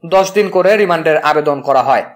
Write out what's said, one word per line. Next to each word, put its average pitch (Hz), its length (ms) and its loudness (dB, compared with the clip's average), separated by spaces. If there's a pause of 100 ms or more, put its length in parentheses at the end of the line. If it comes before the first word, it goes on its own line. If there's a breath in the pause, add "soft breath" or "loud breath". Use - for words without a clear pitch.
দশ 190 260 0
দিন 202 160 0
করে 185 280 2
রিমান্ডের 165 420 0
আবেদন 151 420 0
করা 131 220 0
হয়। 123 200 0 (140)